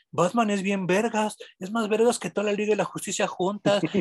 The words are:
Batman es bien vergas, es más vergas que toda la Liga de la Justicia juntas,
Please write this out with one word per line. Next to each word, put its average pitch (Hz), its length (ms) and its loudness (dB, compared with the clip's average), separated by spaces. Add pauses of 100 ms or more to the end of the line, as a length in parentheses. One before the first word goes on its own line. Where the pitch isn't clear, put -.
(100)
Batman 208 400 0
es 196 120 -2
bien 196 240 -2
vergas, 214 500 0 (220)
es 185 140 -10
más 220 160 -2
vergas 220 300 2
que - 120 -6
toda 202 140 -2
la 208 80 0
Liga 208 200 0
de 202 40 4
la 190 80 0
Justicia - 420 -4
juntas, 202 560 0 (180)